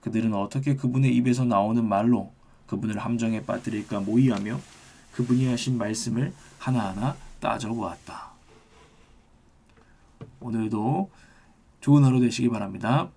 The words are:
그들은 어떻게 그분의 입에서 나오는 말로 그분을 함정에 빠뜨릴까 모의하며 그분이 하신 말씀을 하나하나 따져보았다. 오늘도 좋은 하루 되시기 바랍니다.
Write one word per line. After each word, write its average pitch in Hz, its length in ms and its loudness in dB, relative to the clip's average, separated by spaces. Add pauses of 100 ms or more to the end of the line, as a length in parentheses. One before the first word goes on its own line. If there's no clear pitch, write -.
그들은 110 320 0
어떻게 135 420 -2
그분의 131 400 2
입에서 123 300 2
나오는 113 420 2
말로 107 440 2 (360)
그분을 104 320 -4
함정에 113 440 -2
빠뜨릴까 104 580 -6
모의하며 110 580 2 (540)
그분이 127 340 0
하신 123 300 -2
말씀을 113 560 -4 (260)
하나하나 113 560 -2 (240)
따져보았다. 110 920 -6 (2000)
오늘도 113 680 -2 (720)
좋은 143 220 8
하루 127 160 6
되시기 123 300 2
바랍니다. 107 680 -2